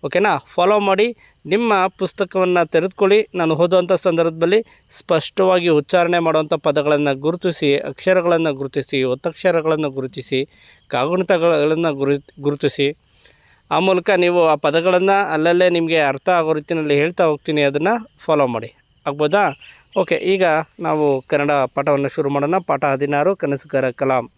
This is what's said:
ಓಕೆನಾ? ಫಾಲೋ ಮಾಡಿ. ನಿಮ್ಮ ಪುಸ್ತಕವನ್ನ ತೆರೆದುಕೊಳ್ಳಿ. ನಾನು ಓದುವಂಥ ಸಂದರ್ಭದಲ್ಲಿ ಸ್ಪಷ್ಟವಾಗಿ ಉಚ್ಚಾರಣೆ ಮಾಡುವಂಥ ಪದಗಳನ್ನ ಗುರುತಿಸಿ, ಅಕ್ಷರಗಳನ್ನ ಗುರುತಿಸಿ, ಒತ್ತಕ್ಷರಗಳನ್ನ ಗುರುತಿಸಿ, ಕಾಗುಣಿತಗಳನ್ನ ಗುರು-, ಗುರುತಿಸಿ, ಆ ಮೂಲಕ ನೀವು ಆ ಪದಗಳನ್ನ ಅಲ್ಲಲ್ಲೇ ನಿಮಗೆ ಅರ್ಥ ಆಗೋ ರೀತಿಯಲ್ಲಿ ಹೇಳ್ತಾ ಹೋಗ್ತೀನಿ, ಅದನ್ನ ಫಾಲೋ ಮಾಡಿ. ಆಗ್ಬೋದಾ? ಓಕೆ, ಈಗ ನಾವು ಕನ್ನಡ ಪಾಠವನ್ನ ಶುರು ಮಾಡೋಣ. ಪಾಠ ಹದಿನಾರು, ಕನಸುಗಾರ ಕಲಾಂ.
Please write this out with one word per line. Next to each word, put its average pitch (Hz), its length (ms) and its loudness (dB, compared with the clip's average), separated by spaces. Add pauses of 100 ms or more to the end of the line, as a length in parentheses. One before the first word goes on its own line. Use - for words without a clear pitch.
ಓಕೆನಾ? 175 320 0
ಫಾಲೋ 190 420 0
ಮಾಡಿ. 202 360 0 (300)
ನಿಮ್ಮ 214 280 0 (140)
ಪುಸ್ತಕವನ್ನ 180 760 -2
ತೆರೆದುಕೊಳ್ಳಿ. 190 720 0
ನಾನು 160 200 0
ಓದುವಂಥ 180 380 2
ಸಂದರ್ಭದಲ್ಲಿ 170 720 0 (260)
ಸ್ಪಷ್ಟವಾಗಿ 180 800 0
ಉಚ್ಚಾರಣೆ 170 520 2
ಮಾಡುವಂಥ 156 340 0
ಪದಗಳನ್ನ 147 580 0
ಗುರುತಿಸಿ, 151 680 -2
ಅಕ್ಷರಗಳನ್ನ 170 720 0
ಗುರುತಿಸಿ, 139 540 -4
ಒತ್ತಕ್ಷರಗಳನ್ನ 156 840 -2
ಗುರುತಿಸಿ, 131 600 -6 (420)
ಕಾಗುಣಿತಗಳನ್ನ 160 1000 0
ಗುರು-, 139 520 -4
ಗುರುತಿಸಿ, 143 520 -2 (760)
ಆ 156 80 0
ಮೂಲಕ 185 300 0
ನೀವು 175 380 4
ಆ 156 80 4
ಪದಗಳನ್ನ 180 560 2
ಅಲ್ಲಲ್ಲೇ 175 580 2
ನಿಮಗೆ 165 300 0
ಅರ್ಥ 139 300 0
ಆಗೋ 165 240 2
ರೀತಿಯಲ್ಲಿ 151 420 -2
ಹೇಳ್ತಾ 165 280 0
ಹೋಗ್ತೀನಿ, 151 380 0
ಅದನ್ನ 143 260 0 (320)
ಫಾಲೋ 147 280 2
ಮಾಡಿ. 113 260 -6 (340)
ಆಗ್ಬೋದಾ? 151 460 0 (440)
ಓಕೆ, 175 180 0
ಈಗ 185 280 0 (360)
ನಾವು 151 420 0
ಕನ್ನಡ 147 300 -2
ಪಾಠವನ್ನ 139 560 0
ಶುರು 143 220 -4
ಮಾಡೋಣ. 143 280 -2
ಪಾಠ 156 260 -4
ಹದಿನಾರು, 143 520 0
ಕನಸುಗಾರ 139 540 -4
ಕಲಾಂ. 127 480 -2